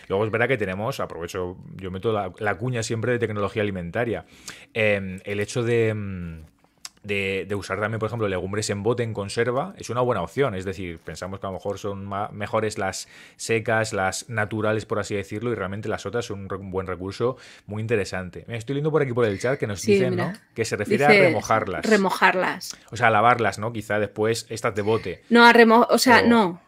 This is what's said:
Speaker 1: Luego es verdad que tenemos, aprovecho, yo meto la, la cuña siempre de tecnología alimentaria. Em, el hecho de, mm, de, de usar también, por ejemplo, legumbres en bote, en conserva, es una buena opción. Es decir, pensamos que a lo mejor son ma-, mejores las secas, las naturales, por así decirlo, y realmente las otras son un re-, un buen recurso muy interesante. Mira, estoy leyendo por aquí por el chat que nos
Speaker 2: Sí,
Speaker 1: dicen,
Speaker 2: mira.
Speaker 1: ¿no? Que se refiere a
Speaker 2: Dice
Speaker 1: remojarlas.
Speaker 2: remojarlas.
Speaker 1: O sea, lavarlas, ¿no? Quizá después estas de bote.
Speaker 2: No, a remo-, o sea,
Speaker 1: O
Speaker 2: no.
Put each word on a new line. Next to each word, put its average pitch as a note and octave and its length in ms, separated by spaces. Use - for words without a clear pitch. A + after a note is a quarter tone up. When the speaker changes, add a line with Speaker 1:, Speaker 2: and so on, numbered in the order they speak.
Speaker 1:
Luego G2 160
es A2 60
verdad A2 180
que C3+ 80
tenemos, G#2 440
aprovecho, F2+ 580
yo F#2+ 160
meto F#2+ 220
la, G2 260
la G#2 180
cuña A#2+ 260
siempre A2+ 300
de A#2+ 60
tecnología G#2+ 440
alimentaria. F#2+ 640
Em, G2+ 520
el G2+ 160
hecho A#2+ 220
de, A2+ 300
mm, F#2 480
de, G2 460
de G#2 60
usar F#2+ 240
también, G#2+ 220
por A2 80
ejemplo, A2 180
legumbres G2 420
en G2+ 140
bote, A#2 220
en A2 100
conserva, A#2+ 640
es - 120
una A#2 100
buena B2 220
opción. A#2+ 340
Es F#2 80
decir, F2+ 340
pensamos F#2 400
que - 80
a G2 40
lo F#2 40
mejor G2 240
son G2 260
ma-, G2+ 280
mejores G#2 460
las F#2+ 280
secas, A2 560
las F#2+ 360
naturales, G#2+ 580
por A2 120
así G#2 160
decirlo, G#2 380
y - 20
realmente G2+ 340
las F#2+ 160
otras G#2+ 220
son G2 140
un G2 80
re-, G2 80
un F#2+ 160
buen F#2 160
recurso F#2+ 480
muy G#2 140
interesante. F#2 680
Mira, A#2 100
estoy A#2 160
leyendo D3 160
por D3+ 120
aquí C3 100
por A#2+ 120
el G2 140
chat C3 180
que B2+ 120
nos G2+ 140
Speaker 2:
Sí, - 100
Speaker 1:
dicen, F#3+ 180
Speaker 2:
mira. A#2 220
Speaker 1:
¿no? G#3+ 60
Que A2+ 120
se A#2 120
refiere G#2+ 280
a D3 60
Speaker 2:
Dice G3 120
Speaker 1:
remojarlas. G#2 640
Speaker 2:
remojarlas. F#3 880
Speaker 1:
O A2+ 60
sea, A#2+ 140
lavarlas, A2 500
¿no? A2+ 120
Quizá G#2 280
después G#2+ 480
estas A2+ 260
de G#2 80
bote. G2+ 460
Speaker 2:
No, A#3 180
a A#3+ 60
remo-, A#3 360
o A#3 100
sea, A#3 260
Speaker 1:
O - 20
Speaker 2:
no. G#3+ 420